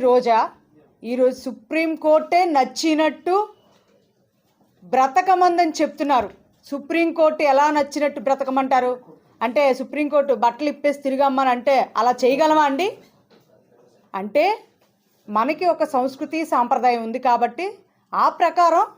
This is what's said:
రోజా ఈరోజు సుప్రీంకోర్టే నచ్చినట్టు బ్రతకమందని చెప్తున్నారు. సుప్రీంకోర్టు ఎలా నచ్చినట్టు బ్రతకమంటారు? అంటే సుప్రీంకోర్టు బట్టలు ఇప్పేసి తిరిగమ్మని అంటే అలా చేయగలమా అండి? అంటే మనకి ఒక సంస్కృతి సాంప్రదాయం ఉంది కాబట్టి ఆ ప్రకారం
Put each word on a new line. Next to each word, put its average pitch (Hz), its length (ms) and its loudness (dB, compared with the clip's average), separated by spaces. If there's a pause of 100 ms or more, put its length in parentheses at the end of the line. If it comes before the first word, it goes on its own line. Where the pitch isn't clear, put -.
రోజా 247 320 2 (720)
ఈరోజు 254 340 0
సుప్రీంకోర్టే 311 960 0 (140)
నచ్చినట్టు 311 800 0 (1600)
బ్రతకమందని 349 840 2
చెప్తున్నారు. 285 500 -2 (400)
సుప్రీంకోర్టు 320 840 0
ఎలా 277 140 4 (100)
నచ్చినట్టు 285 500 -4
బ్రతకమంటారు? 269 640 0 (540)
అంటే 254 180 0 (180)
సుప్రీంకోర్టు 285 560 -2 (100)
బట్టలు 285 280 -2
ఇప్పేసి 285 320 -2
తిరిగమ్మని 269 480 0
అంటే 262 220 0 (240)
అలా 247 140 2 (100)
చేయగలమా 302 460 4
అండి? 330 180 -2 (1300)
అంటే 208 300 0 (840)
మనకి 254 460 -2
ఒక 320 220 -2
సంస్కృతి 269 440 -4 (140)
సాంప్రదాయం 240 540 0
ఉంది 254 200 -6
కాబట్టి 240 400 0 (560)
ఆ - 20 2 (160)
ప్రకారం 339 420 2 (140)